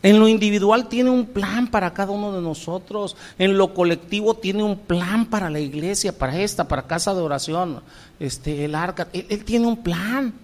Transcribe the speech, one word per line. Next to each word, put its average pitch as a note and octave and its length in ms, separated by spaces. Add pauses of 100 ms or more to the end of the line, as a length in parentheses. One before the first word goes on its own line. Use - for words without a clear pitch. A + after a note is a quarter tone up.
En G#3 160
lo A3 80
individual G#3+ 600
tiene B3 220
un B3 160
plan G#3 400
para F#3+ 300
cada G3 160
uno G#3 200
de F#3+ 80
nosotros. F#3 760 (220)
En G3 180
lo F#3+ 160
colectivo G3 640
tiene G3 260
un G3+ 160
plan F#3+ 480
para G#3 240
la D3+ 100
iglesia, D#3 560
para C3+ 220
esta, G3+ 300
para C3 180
casa E3+ 300
de F3+ 60
oración, D#3 600 (380)
este, D3 460
el D3+ 100
arca. F3 380
Él, F3+ 160
él G#3 140
tiene A#3 220
un A3+ 120
plan. A3 540 (120)